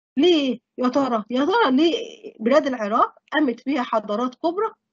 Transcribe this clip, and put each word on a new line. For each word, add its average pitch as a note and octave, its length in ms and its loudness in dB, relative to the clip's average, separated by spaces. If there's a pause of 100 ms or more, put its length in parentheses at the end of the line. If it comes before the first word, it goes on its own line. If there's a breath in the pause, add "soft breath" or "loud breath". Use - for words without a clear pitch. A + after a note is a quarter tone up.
(180)
ليه C#4 420 2 (180)
يا B3 100 0
ترى؟ B3 420 0
يا B3+ 160 0
ترى F#4 260 2
ليه D4+ 260 2 (420)
بلاد C4 280 2
العراق A#3+ 480 -2 (180)
قامت C4+ 260 0
فيها C4 240 -2
حضارات A3 520 -4
كبرى G4 360 -2 (220)